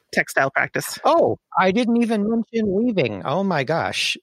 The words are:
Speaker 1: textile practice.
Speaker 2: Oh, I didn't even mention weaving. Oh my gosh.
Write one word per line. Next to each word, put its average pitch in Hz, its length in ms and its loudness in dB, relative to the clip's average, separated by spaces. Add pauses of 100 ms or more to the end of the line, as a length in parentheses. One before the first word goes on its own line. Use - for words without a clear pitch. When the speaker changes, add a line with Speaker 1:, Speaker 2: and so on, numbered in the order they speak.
(100)
Speaker 1:
textile 139 400 0
practice. - 540 -4
Speaker 2:
Oh, 269 320 4 (220)
I 185 120 4
didn't 233 320 2
even 214 280 0
mention 226 420 -2
weaving. 180 540 0
Oh 170 180 0
my 165 180 0
gosh. 123 600 -2